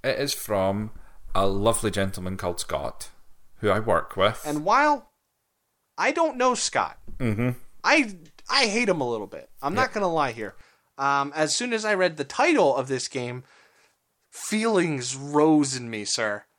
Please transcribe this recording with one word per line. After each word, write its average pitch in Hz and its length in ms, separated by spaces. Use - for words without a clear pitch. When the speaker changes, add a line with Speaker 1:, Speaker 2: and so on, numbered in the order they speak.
Speaker 1:
It 131 160
is 139 140
from 101 580
a 95 120
lovely 101 440
gentleman 95 460
called 87 220
Scott, - 500
who 143 100
I 107 100
work 113 360
with. 101 300
Speaker 2:
And 151 180
while 277 480
I 233 140
don't 311 260
know 247 180
Scott, - 420
Speaker 1:
Mm-hmm. 117 300
Speaker 2:
I, 240 320
I 262 180
hate 220 220
him 165 120
a 123 80
little 107 180
bit. - 220
I'm 147 140
not 254 140
Speaker 1:
Yeah. - 60
Speaker 2:
gonna 202 180
lie 143 180
here. 110 240
Um, 139 380
as 156 200
soon 247 180
as 214 120
I 214 100
read 180 220
the 147 60
title 233 520
of 127 120
this 131 220
game, 123 340
feelings 170 840
rose 147 580
in 120 140
me, 107 160
sir. 104 400